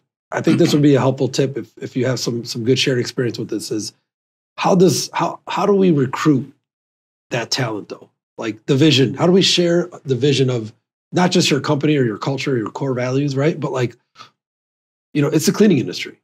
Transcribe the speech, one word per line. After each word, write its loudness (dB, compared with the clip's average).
I -4
think 2
this 4
would 2
be 6
a 4
helpful 0
tip -2
if, -12
if -10
you 0
have -2
some, -4
some -8
good 2
shared 0
experience -4
with -8
this, -6
is -6
how 0
does, 4
how, -6
how -2
do 2
we 4
recruit 0
that -6
talent -6
though? -18
Like -8
the 2
vision, 4
how 0
do 6
we 6
share 2
the -2
vision 2
of -6
not 2
just 2
your 0
company 0
or 2
your -2
culture -4
or 0
your -4
core -6
values, -2
right? 0
But -6
like, -4
you 0
know, 2
it's 0
the 2
cleaning 2
industry. -8